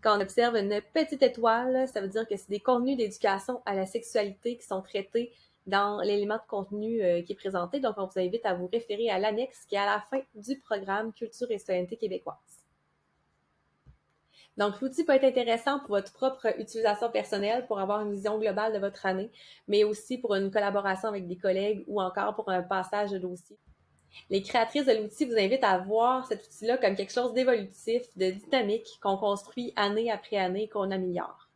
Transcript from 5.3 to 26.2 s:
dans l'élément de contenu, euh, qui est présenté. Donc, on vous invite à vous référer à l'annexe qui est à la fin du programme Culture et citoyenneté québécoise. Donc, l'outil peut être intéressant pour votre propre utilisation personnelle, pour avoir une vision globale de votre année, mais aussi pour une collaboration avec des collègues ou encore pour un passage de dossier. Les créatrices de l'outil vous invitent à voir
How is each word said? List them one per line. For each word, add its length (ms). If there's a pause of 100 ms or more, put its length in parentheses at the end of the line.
dans 340
l'élément 360
de 120
contenu, 540
euh, 220
qui 100
est 20
présenté. 440
Donc, 180
on 80
vous 140
invite 260
à 80
vous 140
référer 420
à 100
l'annexe 460
qui 100
est 40
à 60
la 140 (100)
fin 120 (140)
du 240
programme 540
Culture 380
et 60
citoyenneté 400
québécoise. 400 (2250)
Donc, 260
l'outil 220
peut 100
être 100
intéressant 560
pour 100
votre 240
propre 460
utilisation 520
personnelle, 560
pour 120
avoir 220
une 120
vision 260
globale 340
de 60
votre 260
année, 240 (380)
mais 160
aussi 340
pour 180
une 160
collaboration 580
avec 180
des 100
collègues 500
ou 140
encore 340
pour 140
un 140
passage 480
de 60
dossier. 400 (720)
Les 120
créatrices 440
de 80
l'outil 320
vous 120
invitent 260
à 140
voir 500